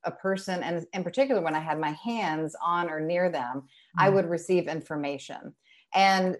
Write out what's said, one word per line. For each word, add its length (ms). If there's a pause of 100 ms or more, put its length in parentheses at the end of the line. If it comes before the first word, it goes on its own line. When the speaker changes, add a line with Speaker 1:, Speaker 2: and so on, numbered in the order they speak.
Speaker 1:
a 60
person, 520
and 320
in 100
particular, 380
when 120
I 60
had 180
my 120
hands 720
on 240
or 100
near 300
them, 400 (300)
I 100
Speaker 2:
Mm. 60
Speaker 1:
would 160
receive 380
information. 840 (420)
And 440